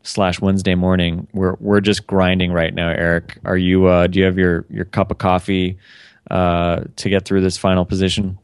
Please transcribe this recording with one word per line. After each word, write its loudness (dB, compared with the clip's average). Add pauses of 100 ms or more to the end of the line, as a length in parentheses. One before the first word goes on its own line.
slash -2
Wednesday 0
morning. 0
We're, -2
we're 2
just 0
grinding 0
right 0
now, -2
Eric. -2
Are 0
you, 4
uh, 4
do 0
you 4
have 0
your, 0
your -8
cup -2
of -6
coffee, 0 (540)
uh, 0 (120)
to -4
get 0
through 2
this 0
final 2
position? -2